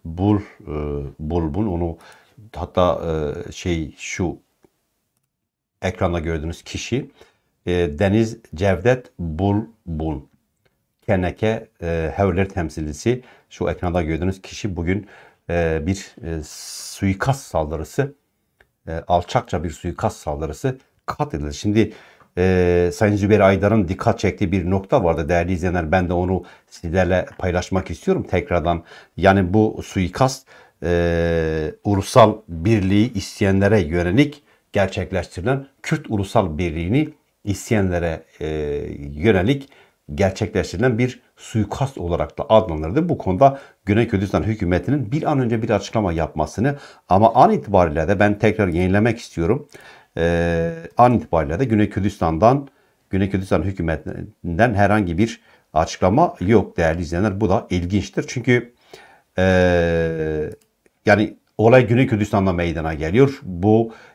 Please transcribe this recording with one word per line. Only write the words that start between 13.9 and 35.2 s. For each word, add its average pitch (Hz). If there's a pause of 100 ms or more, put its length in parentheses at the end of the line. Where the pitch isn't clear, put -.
gördüğünüz 82
kişi -
bugün, 90 (420)
e, 82
bir, 98 (120)
e, 82
suikast -
saldırısı, 80 (720)
e, 85 (160)
alçakça 87
bir 85
suikast 90
saldırısı 80 (280)
katledildi. 73
Şimdi, 104 (440)
e, 90
Sayın 104
Zübeyir 101
Aydar'ın 98
dikkat 95
çektiği 92
bir 90
nokta 98
vardı 82
değerli 85
izleyenler. 87
Ben 90
de 90
onu 90 (240)
sizlerle 87 (120)
paylaşmak 92
istiyorum 151
tekrardan. 85 (340)
Yani 95
bu 110
suikast, 117 (360)
e, 82 (120)
ulusal 104 (100)
birliği 101
isteyenlere 98
yönelik 87 (300)
gerçekleştirilen, 95 (160)